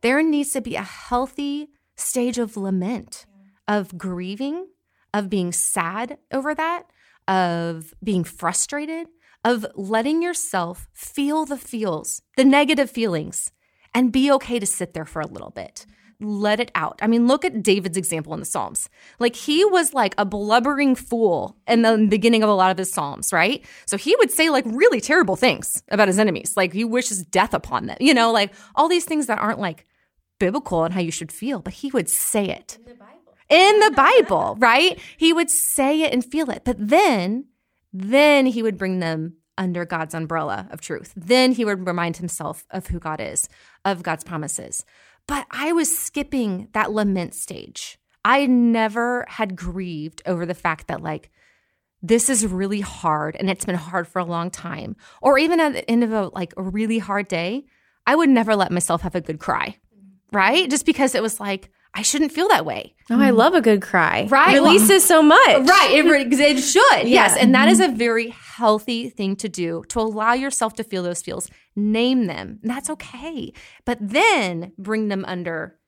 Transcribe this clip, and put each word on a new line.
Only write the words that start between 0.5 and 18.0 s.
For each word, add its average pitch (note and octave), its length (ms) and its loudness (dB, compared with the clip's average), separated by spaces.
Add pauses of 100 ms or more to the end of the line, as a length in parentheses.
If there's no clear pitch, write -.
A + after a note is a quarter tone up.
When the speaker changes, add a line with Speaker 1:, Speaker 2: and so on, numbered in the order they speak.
Speaker 1:
to C4+ 100 -4
be A3+ 140 -10
a - 80 -6
healthy C#4+ 840 -8 (260)
stage B3 420 -4
of A3 200 -6
lament, F#3+ 680 -6 (420)
of G#3 300 -4
grieving, G3+ 680 -8 (460)
of G3+ 160 -4
being F3+ 220 -2
sad G3 640 -6 (140)
over C4+ 240 -4
that, E4 280 -6 (440)
of E3+ 680 -4 (100)
being F3+ 200 -2
frustrated, D4 840 -6 (380)
of A#3 200 -2 (100)
letting A3+ 460 -2
yourself F#3+ 720 -6
feel D4 520 -4
the C#4 120 -8
feels, G#3 640 -8 (160)
the C4 80 6
negative C#4 440 4
feelings, F3+ 600 -6 (420)
and B3 180 2
be C4+ 200 2
okay B3+ 280 0
to G3+ 60 -6
sit F3 280 -6
there D#3+ 120 -10
for D#3 160 -10
a D3+ 60 -6
little - 240 -16
bit. - 340 -18 (340)
Let G#3 420 -2
it A3+ 120 -6
out. - 280 -6
I G#3+ 60 0
mean, A#3 200 2
look C#4+ 160 2
at C4 200 -4
David's F#3+ 340 0
example D#3+ 360 -6